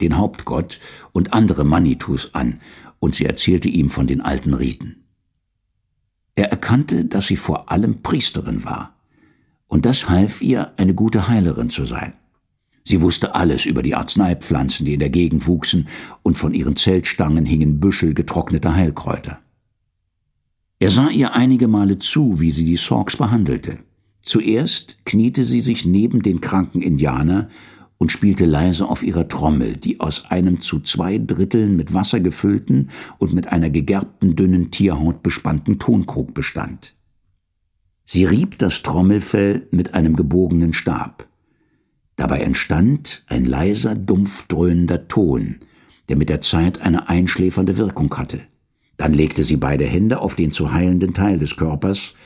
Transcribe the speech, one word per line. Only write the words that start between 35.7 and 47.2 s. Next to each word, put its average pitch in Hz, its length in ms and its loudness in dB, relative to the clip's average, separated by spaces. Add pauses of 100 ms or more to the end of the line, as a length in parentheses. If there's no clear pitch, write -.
Tonkrug - 540 0
bestand. - 600 -10 (1080)
Sie 90 200 0
rieb 113 340 0
das - 260 -2
Trommelfell 98 880 2
mit 90 220 0
einem 80 200 2
gebogenen 82 580 2
Stab. - 540 -6 (920)
Dabei 69 220 0
entstand - 880 0
ein 64 160 0
leiser, 98 500 0
dumpf 98 520 0
dröhnender 87 600 0
Ton, 73 500 0 (520)
der 69 80 0
mit 73 140 2
der 73 100 -2
Zeit 87 400 0
eine 82 300 0
einschläfernde 92 640 0